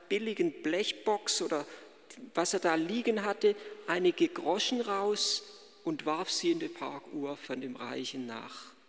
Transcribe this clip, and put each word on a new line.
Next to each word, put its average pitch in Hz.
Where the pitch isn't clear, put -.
billigen 196
Blechbox 202
oder 156
was 170
er 190
da 165
liegen 208
hatte, 208
einige 175
Groschen 220
raus 208
und 160
warf 160
sie -
in 170
die 160
Parkuhr 143
von 131
dem 127
Reichen 127
nach, 113